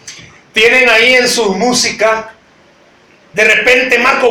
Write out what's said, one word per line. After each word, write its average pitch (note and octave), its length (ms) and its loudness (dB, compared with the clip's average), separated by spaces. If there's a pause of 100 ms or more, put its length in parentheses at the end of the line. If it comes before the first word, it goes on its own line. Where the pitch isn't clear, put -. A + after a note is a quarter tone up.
(520)
tienen A#3+ 380 2
ahí A#3 260 2
en B3 120 2
su G#3 260 -2
música, A3 800 -2 (1000)
de G#3 100 0
repente B3+ 560 0
Marco B3+ 320 0